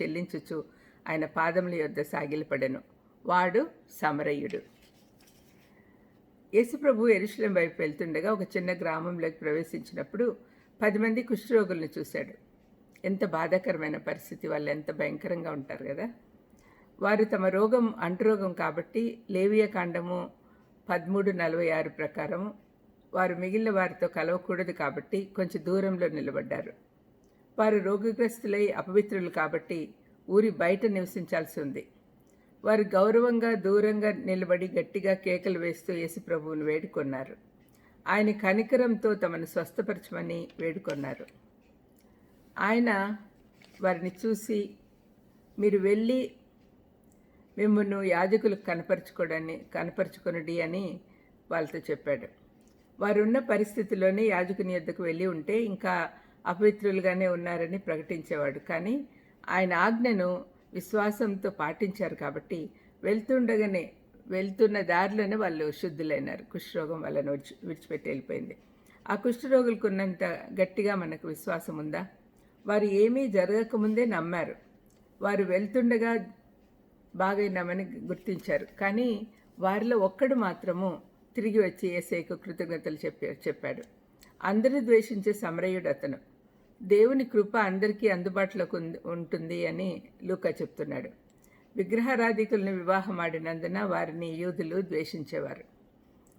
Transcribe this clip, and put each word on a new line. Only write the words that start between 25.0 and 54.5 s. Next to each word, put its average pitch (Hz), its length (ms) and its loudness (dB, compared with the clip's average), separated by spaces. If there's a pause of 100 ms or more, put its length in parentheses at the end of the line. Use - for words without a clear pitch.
కొంచెం 175 300 -4
దూరంలో 185 420 0
నిలబడ్డారు. - 640 -6 (840)
వారు 214 180 4
రోగగ్రస్తులై 208 920 0
అపవిత్రులు 196 600 0
కాబట్టి 156 640 -2 (360)
ఊరి 214 200 6
బయట 185 360 2
నివసించాల్సి 180 760 -2
ఉంది. 143 260 -6 (800)
వారు 214 180 6
గౌరవంగా 226 720 6
దూరంగా 208 580 4
నిలబడి 185 580 0 (100)
గట్టిగా 190 340 2
కేకలు 185 440 0
వేస్తూ 170 340 -4
యేసు 165 280 -4
ప్రభువును 156 440 -2
వేడుకొన్నారు. 147 720 -2 (720)
ఆయన 214 220 4
కనికరంతో 214 840 2
తమను 170 300 -2
స్వస్థపరచమని 170 1040 -6 (120)
వేడుకొన్నారు. 151 640 -6 (1300)
ఆయన 214 580 2 (680)
వారిని 185 300 0 (140)
చూసి, 214 440 -2 (880)
"మీరు 202 200 4
వెళ్ళి 220 520 2 (1300)
మిమ్మును 202 440 2
యాజకులకు 190 580 2
కనపరుచుకోడని, 170 1000 -4 (140)
కనపరుచుకొనుడి" 170 840 -4
అని 175 400 -4 (500)
వాళ్ళతో 160 280 -4
చెప్పాడు. 143 500 -4 (720)
వారున్న 208 380 4
పరిస్థితిలోనే 208 880 2
యాజకుని 185 460 0